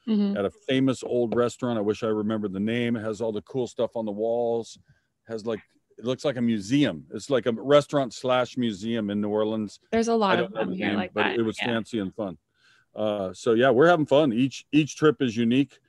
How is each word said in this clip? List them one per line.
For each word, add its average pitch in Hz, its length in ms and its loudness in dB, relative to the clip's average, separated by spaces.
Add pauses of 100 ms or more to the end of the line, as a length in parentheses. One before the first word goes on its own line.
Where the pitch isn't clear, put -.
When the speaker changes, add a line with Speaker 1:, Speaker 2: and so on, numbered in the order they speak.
Speaker 1:
Mm-hmm. 202 280 0
Speaker 2:
at 101 100 0
a 95 40 0
famous 131 540 0
old 117 320 -2
restaurant. 120 420 0
I 107 40 -2
wish 101 200 -2
I 117 60 -2
remembered 107 460 -2
the 95 60 -6
name. 117 360 -2
It 107 80 -6
has 110 180 -6
all 113 100 -4
the 107 120 -6
cool 127 240 -6
stuff - 280 -4
on 117 100 -6
the 107 60 -6
walls. 117 680 -4 (480)
Has, 110 180 -10
like, 110 140 -4 (400)
it 110 60 -10
looks 127 200 -4
like 135 120 -2
a 127 40 -2
museum. 110 720 0
It's 110 160 -10
like 127 160 2
a 123 60 0
restaurant 135 640 2
slash 127 420 0
museum 110 540 -2
in 104 100 0
New 104 80 -2
Orleans. 107 500 -2 (120)
Speaker 1:
There's 226 160 0
a 233 80 2
lot 196 240 2
Speaker 2:
I - 20 2
Speaker 1:
of 185 40 0
Speaker 2:
don't 196 100 -10
know 220 60 -4
Speaker 1:
them 202 100 -2
Speaker 2:
the 185 60 -6
Speaker 1:
here 185 100 -4
Speaker 2:
name, 202 100 -2
Speaker 1:
like 185 160 -4
Speaker 2:
but - 100 0
Speaker 1:
that. - 160 0
Speaker 2:
it 117 40 2
was 110 160 -4
Speaker 1:
Yeah. 120 80 -4
Speaker 2:
fancy 117 320 -4
and 95 160 -4
fun. 95 220 -6 (580)
Uh, 104 380 -2
so 120 200 0
yeah, 120 160 6
we're 131 180 6
having 165 200 4
fun. 139 260 4
Each, 123 380 -2
each 147 240 2
trip - 260 4
is 117 160 -2
unique. 120 400 2 (120)